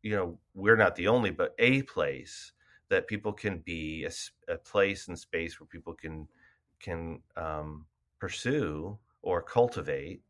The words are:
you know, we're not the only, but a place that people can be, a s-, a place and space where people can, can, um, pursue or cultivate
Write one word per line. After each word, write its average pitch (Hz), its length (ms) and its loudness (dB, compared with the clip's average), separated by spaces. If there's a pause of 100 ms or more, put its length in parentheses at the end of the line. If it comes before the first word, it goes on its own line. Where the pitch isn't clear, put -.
you 107 140 -2
know, 87 220 -2 (160)
we're 104 220 6
not 110 200 6
the 90 120 2
only, 113 220 4
but 87 280 -2
a 131 240 6
place - 680 -4 (360)
that 92 180 2
people 104 260 -4
can 98 260 -4
be, 80 460 -8
a 76 40 -6
s-, - 220 -12 (180)
a 82 80 -2
place 98 520 0
and 87 100 -8
space 82 420 -6
where 76 60 -20
people 82 280 -14
can, 78 340 -12 (520)
can, 82 400 -8 (160)
um, 78 500 -8 (320)
pursue 101 800 -4 (240)
or 87 200 0
cultivate 80 880 -2